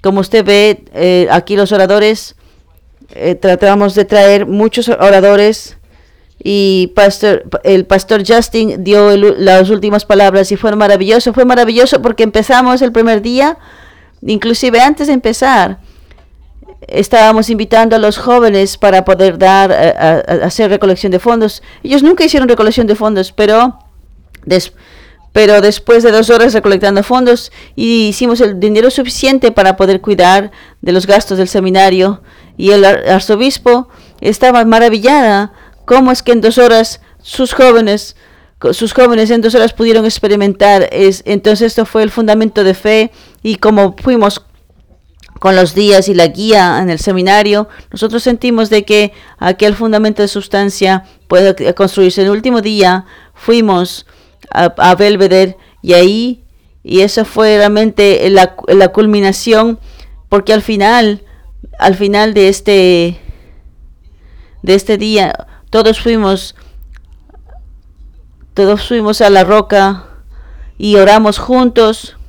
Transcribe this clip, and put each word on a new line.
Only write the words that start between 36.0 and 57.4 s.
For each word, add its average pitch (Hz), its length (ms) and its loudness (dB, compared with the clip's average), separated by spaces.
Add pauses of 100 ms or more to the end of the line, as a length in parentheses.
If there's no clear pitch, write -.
es 254 100 -4
que 240 100 0
en 233 80 2
dos 226 180 0
horas 226 420 2 (200)
sus - 340 -6
jóvenes, 226 600 0 (420)
co-, - 160 -2
sus 226 180 -6
jóvenes 233 380 2
en 233 100 0
dos 220 160 -2
horas 226 160 2
pudieron 220 320 0
experimentar. 202 880 0
Es, 190 340 0
entonces 214 420 0
esto 220 180 -4
fue 220 180 -2
el 214 60 -4
fundamento 214 520 -2
de 190 120 2
fe, 220 360 -2 (320)
y 220 140 -4
como 202 440 0
fuimos 226 420 -2 (960)
con 190 160 0
los 180 200 0
días 196 340 2
y 202 60 -2
la 170 140 2
guía 185 520 0
en 185 80 -4
el 160 100 -4
seminario, 202 720 0 (240)
nosotros 220 300 -6
sentimos 233 480 -2
de 208 160 0
que 208 260 0 (240)
aquel 208 380 -2
fundamento 214 480 -2
de 202 60 -2
sustancia 196 760 -4 (240)
puede 185 260 2
c-, 175 200 -4
construirse. 190 480 0
El 196 80 0
último 226 320 -2
día 190 420 0 (300)
fuimos 208 720 -2 (440)
a, 175 280 -2
a 180 160 2
Belvedere 190 640 0 (240)
y 185 100 -2
ahí, 214 520 0 (380)
y 190 200 0
eso 208 240 -2
fue 214 320 0